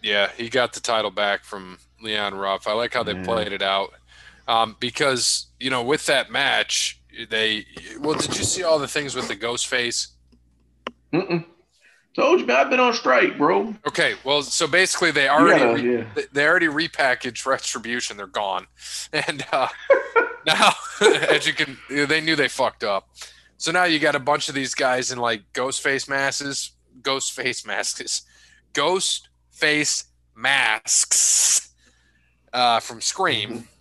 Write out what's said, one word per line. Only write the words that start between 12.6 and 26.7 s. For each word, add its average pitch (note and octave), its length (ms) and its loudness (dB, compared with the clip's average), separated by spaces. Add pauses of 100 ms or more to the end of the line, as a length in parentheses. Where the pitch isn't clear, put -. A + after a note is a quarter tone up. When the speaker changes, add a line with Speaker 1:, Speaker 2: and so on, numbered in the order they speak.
Speaker 2:
been - 100 2
on A#3+ 140 4
strike, A#3 440 2
bro. G3 360 2 (120)
Speaker 1:
Okay, C#3+ 280 0 (100)
well, C#3+ 180 0
so D#3 240 -2
basically F3 460 2
they C#3+ 120 4
Speaker 2:
You C3+ 60 2
Speaker 1:
already D#3+ 300 6
Speaker 2:
gotta, A#2 220 4
Speaker 1:
re-, B2 160 2
Speaker 2:
yeah. A2+ 60 -4 (100)
Speaker 1:
they, D3 80 -4 (100)
they C#3+ 160 2
already E3+ 180 4
repackaged C#3+ 800 0
Retribution. A#2+ 680 -4
They're G2+ 100 -10
gone. F#2+ 460 -4
<laughs> - 40 -20 (360)
And, D3+ 400 -4
uh, C3 160 0 (420)
Speaker 2:
<laughs> - 360 0
Speaker 1:
now, F3 260 6 (280)
<laughs> G#3 100 8 (200)
as D3+ 160 2
you D#3 60 -2
can, C#3 240 -4 (120)
they D3 320 0
knew D#3+ 140 0
they C#3+ 140 2
fucked - 340 -2
up. G2+ 260 -2 (500)
So - 120 -4
now F3+ 140 2
you D#3+ 160 2
got D3 160 2
a C#3 40 0
bunch D3 280 0
of C#3+ 60 -8
these C3+ 200 -4
guys B2+ 380 0
in, B2+ 60 -8
like, A#2 240 0 (100)
ghost C3 300 -4
face C3+ 260 0
masks, C#3 640 -4 (300)